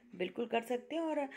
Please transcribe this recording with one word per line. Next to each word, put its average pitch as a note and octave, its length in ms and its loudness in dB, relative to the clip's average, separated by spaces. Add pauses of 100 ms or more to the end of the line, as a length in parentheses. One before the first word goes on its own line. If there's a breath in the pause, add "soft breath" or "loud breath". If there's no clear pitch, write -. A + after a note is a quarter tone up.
(140)
बिल्कुल F#3 320 -2
कर A3+ 140 2
सकते A#3+ 360 -2
हैं। E4 60 2
और, D4 340 2